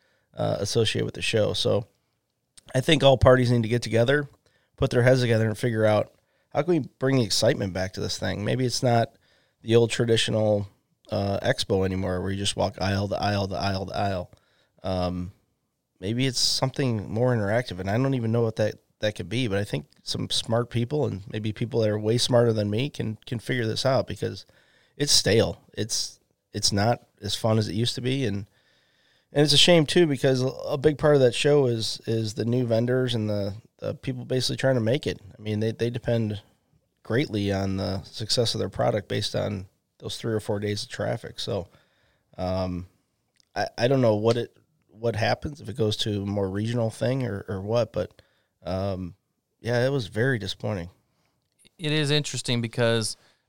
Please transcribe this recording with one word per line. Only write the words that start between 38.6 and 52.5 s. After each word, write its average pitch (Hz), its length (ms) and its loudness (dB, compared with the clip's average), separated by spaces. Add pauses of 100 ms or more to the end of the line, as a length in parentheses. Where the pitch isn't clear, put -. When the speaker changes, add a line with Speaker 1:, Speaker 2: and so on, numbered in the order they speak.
Speaker 1:
product 120 400 -2
based 113 260 -4
on 101 320 -4 (320)
those - 180 -12
three 113 160 -6
or 107 80 -2
four 104 200 -4
days 104 220 -4
of - 60 -14
traffic. - 520 -6
So, 101 280 -6 (680)
um, 92 480 -4 (680)
I, 101 220 -4
I 120 120 2
don't 135 140 4
know 110 120 6
what 113 220 2
it, 117 200 -6 (320)
what 110 280 -4
happens 131 440 -4
if 110 80 -14
it - 80 -10
goes 107 220 0
to 104 240 -2
a 101 40 -6
more 101 220 -2
regional 113 420 -2
thing 127 360 -2
or, 98 220 -6
or 95 120 -6
what, 110 320 -2
but, - 300 -6 (420)
um, 92 500 -4 (460)
yeah, 120 240 0
it 135 60 0
was 135 160 -2
very 117 320 0
disappointing. 98 520 -8 (880)
Speaker 2:
It 151 140 -4
is 151 180 0
interesting 131 520 -2